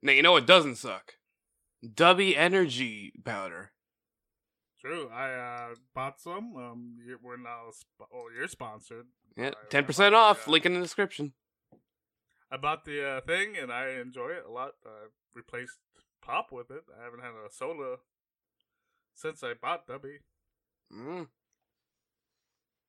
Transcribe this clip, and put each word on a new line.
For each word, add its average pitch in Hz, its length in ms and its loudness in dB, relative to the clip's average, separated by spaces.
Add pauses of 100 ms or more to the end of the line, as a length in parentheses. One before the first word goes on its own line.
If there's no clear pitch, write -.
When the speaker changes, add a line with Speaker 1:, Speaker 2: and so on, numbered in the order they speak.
Speaker 1:
Now, 135 100 4
you 139 120 8
know 175 100 10
what 131 140 6
doesn't 156 300 8
suck? 98 360 -10 (720)
Dubby 170 540 4
Energy 131 760 2 (120)
Powder. 95 480 -8 (1080)
Speaker 2:
True. 143 340 -8
I, 131 180 -6 (400)
uh, 117 40 -14 (200)
bought 135 260 -8
some. 202 340 -12
Um, 120 500 -14
you, 123 160 -14
we're 123 160 -16
now, 120 360 -14
sp-, - 400 -20
oh, 120 220 -14
you're 139 120 -6
sponsored. 113 600 -16 (280)
Speaker 1:
Yeah, 120 100 -8
Speaker 2:
I, 135 40 -4
I 139 40 -8 (160)
Speaker 1:
ten 143 160 2
percent 202 280 6
Speaker 2:
bought 220 160 10
Speaker 1:
off. 196 160 4
Speaker 2:
the, 147 60 0
uh, - 20 6
Speaker 1:
Link 160 140 6
in 175 80 2
the 180 60 -2
description. 160 520 -4 (1160)
Speaker 2:
I 135 60 -10
bought 151 280 -4
the, 147 220 -6 (100)
uh, 131 40 -8
thing, 190 360 -2
and 131 160 -8
I 131 160 -6 (100)
enjoy 127 300 -10
it 175 180 -10
a 110 40 -16
lot. 127 220 -8 (120)
I 107 220 -20 (260)
replaced 123 440 -14 (440)
pop - 300 -6
with 120 200 -16
it. 160 120 -16 (160)
I 117 40 -20
haven't 120 180 -18
had 120 100 -16
a 107 200 -18
soda 135 460 -10 (1160)
since 156 300 -12
I 120 160 -8
bought 170 280 -6
Dubby. 139 300 -16 (760)
Speaker 1:
Mm. 147 340 -14 (1600)